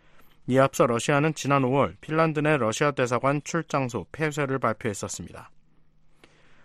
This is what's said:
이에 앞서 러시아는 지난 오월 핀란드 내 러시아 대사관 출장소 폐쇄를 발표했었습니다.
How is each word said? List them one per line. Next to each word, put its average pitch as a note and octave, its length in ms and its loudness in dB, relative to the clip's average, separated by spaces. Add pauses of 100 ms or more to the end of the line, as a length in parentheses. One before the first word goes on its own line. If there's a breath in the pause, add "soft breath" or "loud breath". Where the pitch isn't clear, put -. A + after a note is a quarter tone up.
(480 soft breath)
이에 B2+ 120 4
앞서 C3+ 280 4
러시아는 C#3+ 480 0
지난 C#3 280 0
오월 B2 380 0
핀란드 D#3 380 0
내 D3+ 180 2
러시아 B2 340 0
대사관 C3 520 0
출장소 C3 680 -4
폐쇄를 D3 480 -2
발표했었습니다. G#2+ 920 -6 (1120 soft breath)